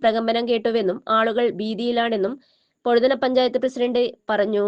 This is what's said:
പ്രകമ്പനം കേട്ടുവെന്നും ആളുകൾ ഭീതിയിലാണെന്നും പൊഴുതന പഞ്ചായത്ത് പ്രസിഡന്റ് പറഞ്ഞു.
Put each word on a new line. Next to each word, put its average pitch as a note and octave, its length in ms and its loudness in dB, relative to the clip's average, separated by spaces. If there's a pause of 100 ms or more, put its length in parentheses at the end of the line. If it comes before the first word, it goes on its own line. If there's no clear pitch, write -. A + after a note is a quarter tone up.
പ്രകമ്പനം A3+ 460 0
കേട്ടുവെന്നും A3+ 560 -2 (140)
ആളുകൾ A3+ 320 2
ഭീതിയിലാണെന്നും A3+ 840 -2 (520)
പൊഴുതന A#3+ 280 4
പഞ്ചായത്ത് B3+ 440 0
പ്രസിഡന്റ് B3 540 0 (180)
പറഞ്ഞു. G3+ 380 0